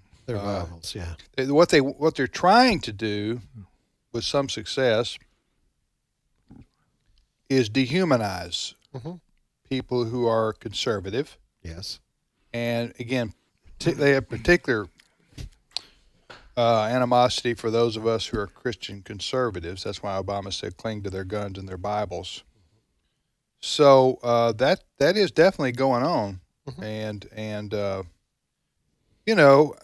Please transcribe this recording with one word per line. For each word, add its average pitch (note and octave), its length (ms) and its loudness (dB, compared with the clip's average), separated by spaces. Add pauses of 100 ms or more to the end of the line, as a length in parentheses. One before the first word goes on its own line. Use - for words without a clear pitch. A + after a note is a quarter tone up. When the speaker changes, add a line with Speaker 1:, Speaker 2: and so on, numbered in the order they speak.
(280)
Speaker 1:
Their A#2 100 -6
Speaker 2:
Uh, G2+ 280 -4
Speaker 1:
Bibles, E2+ 300 -12
yeah. E2+ 200 -10 (240)
Speaker 2:
they, C3 80 -2
what C#3+ 240 6
they, D#3 100 8
what C#3 360 0
they're C3 100 0
trying G#3 540 4
to A2+ 120 -8
do, G#2+ 480 -4 (720)
with A#2 120 -6
some C#3 260 -2
success, A#2 680 0 (2250)
is B2+ 220 2
dehumanize B2 1040 -2 (180)
Speaker 1:
Mm-hmm. C3+ 200 -12 (560)
Speaker 2:
people B2 380 -2
who A#2+ 200 -2
are A2+ 260 2
conservative. G#2+ 840 -6 (240)
Speaker 1:
Yes. E2+ 380 -14 (520)
Speaker 2:
And A#2+ 460 -4
again, A#2+ 360 -4 (440)
t-, E3 140 -2
they C#3+ 200 2
have C3+ 160 0
particular, A#2 600 0 (1700)
uh, A#2 280 2
animosity B2 720 2
for A2+ 160 -4
those A#2 260 0
of A2 100 -6
us A2+ 200 0
who A2 120 -6
are G2+ 80 -4
Christian G#2 560 -10
conservatives. G2 840 -6
That's - 180 -8
why G2+ 180 -6
Obama G2 320 -6
said, F#2+ 260 -10
"Cling G#2+ 240 -8
to G2 80 -8
their F#2+ 140 -8
guns G2+ 340 -8
and F#2+ 100 -14
their F#2 80 -12
Bibles." F#2+ 640 -6 (1160)
So, C3+ 640 6
uh, A#2 300 2
that, C3 320 0 (140)
that E3 180 4
is F#3+ 140 2
definitely D#3 420 2
going B2+ 300 2
on. A2+ 380 -2 (280)
Speaker 1:
Mm-hmm. - 140 -16
Speaker 2:
And, G#2+ 500 -8
and, G#2+ 420 -8
uh, G2 280 -4 (1200)
you A3 100 0
know, C#3+ 500 8